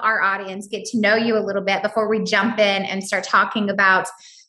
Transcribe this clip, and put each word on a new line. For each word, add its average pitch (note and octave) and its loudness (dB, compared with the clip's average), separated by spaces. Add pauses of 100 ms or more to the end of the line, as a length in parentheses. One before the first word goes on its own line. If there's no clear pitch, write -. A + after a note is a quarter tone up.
our G#3+ 0
audience G3 -4
get G3 -8
to A#3 -4
know G#3 4
you A3+ 2
a G3+ 0
little G3 -2
bit G3 -2
before G#3+ -2
we G#3+ 0
jump G#3 0
in G3 2
and F#3+ -6
start F#3+ -4
talking G3+ 0
about F#3+ 4 (400)